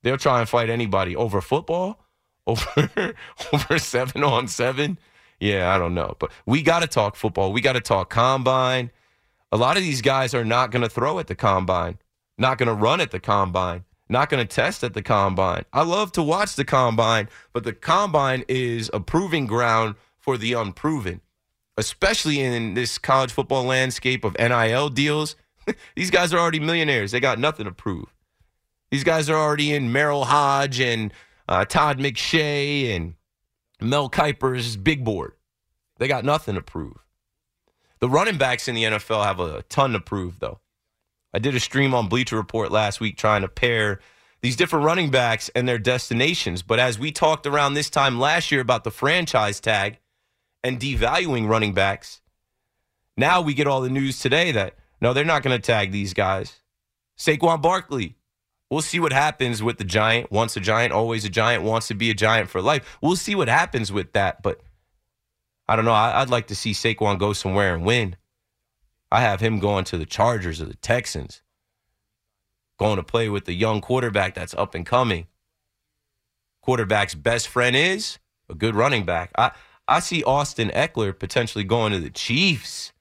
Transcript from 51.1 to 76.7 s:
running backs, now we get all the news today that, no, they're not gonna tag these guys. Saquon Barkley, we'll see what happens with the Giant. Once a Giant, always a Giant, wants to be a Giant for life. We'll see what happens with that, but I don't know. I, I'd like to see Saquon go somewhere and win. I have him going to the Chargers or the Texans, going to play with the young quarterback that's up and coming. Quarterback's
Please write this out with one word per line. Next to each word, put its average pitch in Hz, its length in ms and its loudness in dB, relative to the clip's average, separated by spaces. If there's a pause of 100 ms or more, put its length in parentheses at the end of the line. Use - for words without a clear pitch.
running 107 260 2
backs, 98 480 -2 (920)
now 165 240 4
we 151 140 0
get 139 140 0
all 135 140 2
the 139 80 -2
news 135 300 -2
today 156 320 2
that, 101 240 -2 (240)
no, 120 140 2
they're 143 100 2
not 151 200 2
gonna 127 160 0
tag 101 320 0
these 98 220 -4
guys. 95 460 -2 (580)
Saquon 160 440 2
Barkley, 143 560 -2 (520)
we'll 151 120 -2
see 170 180 -4
what 156 140 2
happens 135 480 0
with 117 160 -2
the 104 60 -8
Giant. 107 480 2
Once 110 260 0
a - 20 -4
Giant, 113 320 2
always 113 320 0
a 104 60 -4
Giant, 110 320 2
wants 110 260 -2
to 117 60 -6
be 113 160 -2
a 107 60 0
Giant 107 340 2
for 92 120 -4
life. 139 400 -2
We'll 165 140 2
see 208 200 -4
what 160 120 0
happens 120 440 0
with 98 220 -6
that, 98 280 0
but - 200 -4 (1080)
I 110 80 4
don't 110 100 2
know. 117 60 4
I, 113 300 4
I'd 127 80 -2
like 120 180 0
to 104 80 -8
see 110 160 -4
Saquon 104 460 0
go 101 140 0
somewhere 95 420 0
and 85 120 -4
win. 107 320 0 (920)
I 110 100 4
have 101 200 0
him 110 180 0
going 101 260 0
to 90 120 -6
the 80 80 -6
Chargers 92 560 0
or 76 40 -8
the - 100 -14
Texans, - 640 -4 (1400)
going 104 180 2
to 90 80 -4
play 117 240 0
with 101 160 -4
the 87 100 -6
young 104 280 0
quarterback 104 540 0
that's 85 180 -10
up 92 200 -4
and 85 120 -8
coming. 110 420 0 (1300)
Quarterback's 107 520 0